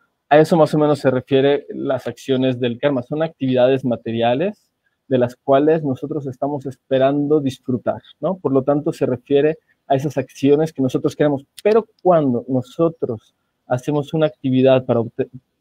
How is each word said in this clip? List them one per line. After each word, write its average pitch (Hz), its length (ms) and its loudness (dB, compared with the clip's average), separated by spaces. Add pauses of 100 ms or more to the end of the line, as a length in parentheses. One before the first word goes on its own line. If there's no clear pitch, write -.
(300)
A 147 100 6
eso 156 160 4
más 151 180 4
o 160 40 0
menos 147 220 2
se 135 120 0
refiere 135 600 0
las 131 360 -6
acciones 127 540 -2
del 120 180 -4
karma. 139 240 -2
Son 151 200 -6
actividades 131 600 0
materiales 120 880 -4 (360)
de 131 120 0
las 120 160 -2
cuales 147 480 2
nosotros 143 420 -8
estamos 139 400 -8
esperando 139 760 0
disfrutar, 127 640 -4 (180)
¿no? 175 180 -4
Por 139 140 -4
lo 135 120 2
tanto, 143 280 0
se 147 140 -4
refiere 139 540 0 (280)
a 139 60 0
esas 139 240 -2
acciones 143 560 0
que - 80 -6
nosotros 135 340 -2
queremos. 147 300 -2 (180)
Pero 220 220 2 (160)
cuando 151 460 2
nosotros 131 880 -4 (320)
hacemos 147 480 -4
una 156 100 2
actividad 131 580 2
para 117 180 0
obte-, 113 280 -6 (320)